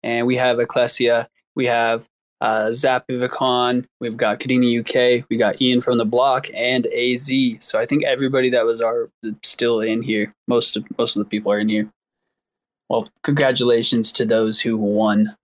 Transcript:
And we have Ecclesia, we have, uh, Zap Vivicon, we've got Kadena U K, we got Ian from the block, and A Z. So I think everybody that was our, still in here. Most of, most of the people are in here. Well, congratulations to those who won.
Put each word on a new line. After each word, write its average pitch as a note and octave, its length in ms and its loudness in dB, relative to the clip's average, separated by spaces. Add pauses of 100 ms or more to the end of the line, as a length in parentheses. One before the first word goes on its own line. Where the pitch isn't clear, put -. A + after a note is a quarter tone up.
And A#2 240 -2
we B2+ 100 0
have B2 220 2
Ecclesia, A#2 680 0 (260)
we C3 100 -2
have, A#2 420 0 (360)
uh, A2 300 0
Zap B2+ 360 0
Vivicon, B2 800 0 (140)
we've A#2 180 -6
got G#2+ 200 0
Kadena B2 320 2
U A#2 120 0
K, B2 480 2
we A2+ 80 0
got G#2+ 240 0
Ian B2 180 2
from B2 160 0
the A#2 80 2
block, B2+ 480 2
and A#2+ 400 0
A B2 220 0
Z. C3 460 0
So - 180 -4
I A#2 80 0
think D3 180 0
everybody C3 460 0
that A#2 160 2
was A2+ 160 0
our, A2+ 260 -2 (340)
still A#2 380 -2
in A2 220 -2
here. G#2+ 320 -2 (120)
Most A#2+ 300 0
of, G#2 80 -6 (140)
most A#2 180 -2
of G#2 40 -2
the G#2 80 -4
people G#2+ 240 -4
are G#2 60 2
in G#2+ 120 0
here. G#2+ 200 -2 (1000)
Well, A2+ 180 -2 (140)
congratulations A#2+ 920 0
to - 140 -2
those A2 340 0
who A2+ 160 -2
won. G#2+ 680 0